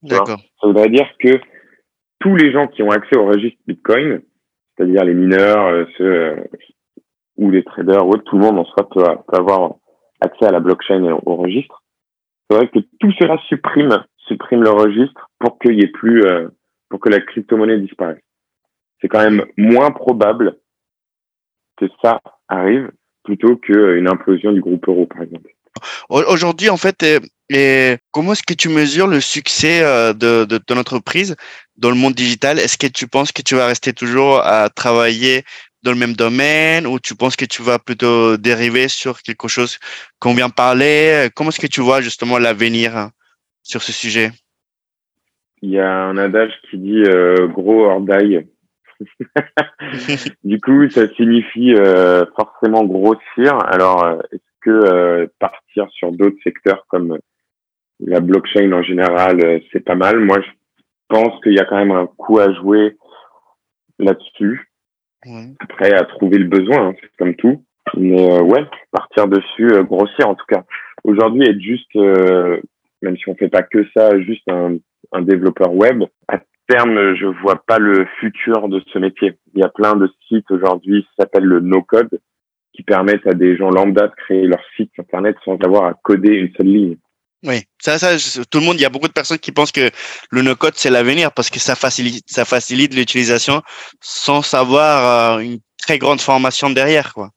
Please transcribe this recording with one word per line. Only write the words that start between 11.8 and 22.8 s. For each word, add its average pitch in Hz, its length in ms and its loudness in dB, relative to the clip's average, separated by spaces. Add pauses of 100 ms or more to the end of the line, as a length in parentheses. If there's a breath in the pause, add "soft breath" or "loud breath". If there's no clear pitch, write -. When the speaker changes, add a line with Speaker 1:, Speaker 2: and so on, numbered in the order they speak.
Speaker 1:
C'est 107 80 2
vrai 120 120 2
que - 100 0 (220)
tout 208 180 2
cela 160 200 2 (100)
supprime, 143 560 0 (240)
supprime 117 340 -2
le 110 80 4
registre 107 680 0
pour 117 200 -4
qu'il 113 220 2
y - 20 6
ait 98 60 4
plus, 113 360 2
euh, 87 240 0 (400)
pour 98 120 -12
que - 80 0
la 101 120 4
crypto-monnaie 110 600 -2
disparaisse. 90 420 -10 (800)
C'est - 80 -4
quand 107 160 4
même 107 200 2 (120)
moins 120 340 4
probable 113 680 0 (1200)
que 98 100 -4 (160)
ça 117 180 0 (280 loud breath)
arrive 101 420 -2 (340)